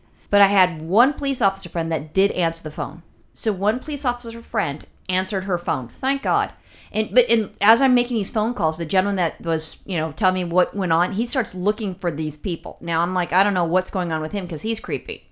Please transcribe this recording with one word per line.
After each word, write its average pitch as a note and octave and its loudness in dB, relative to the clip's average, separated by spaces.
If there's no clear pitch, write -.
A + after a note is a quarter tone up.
But G3+ 4
I G3+ 6
had F3+ 2
one G#3+ 4
police C#4 -4
officer - 0
friend E3 -2
that D#3 -4
did G3 2
answer E3 -2
the D3 -6
phone. C3+ -6
So - 0
one G3+ 0
police C#4+ -6
officer A#3 -4
friend E3+ -4
answered F#3 -2
her F#3+ 0
phone. C3 -4
Thank C4+ -4
God. D#3 0
And, - -2
but B3 6
in, A3+ 2
as A3+ 6
I'm B3+ 6
making A#3+ 2
these G3+ -2
phone A3+ -2
calls, D#3+ 0
the E3 -4
gentleman F#3+ 0
that F3 -2
was, E3 -4
you F#3 -4
know, D#3 -2
telling F#3 0
me F#3 -2
what F3 2
went F#3 0
on, F3 2
he A3 0
starts A#3+ -2
looking F#3+ -2
for F3+ -2
these D3+ -4
people. E3 -6
Now, E3 -2
I'm F3 0
like, F3+ -2
"I F#3 6
don't G3+ 2
know F3+ 2
what's F3+ 0
going F3 -2
on D#3 -2
with D#3 -6
him F#3+ -4
'cause D#3 -6
he's A3 -2
creepy." - -8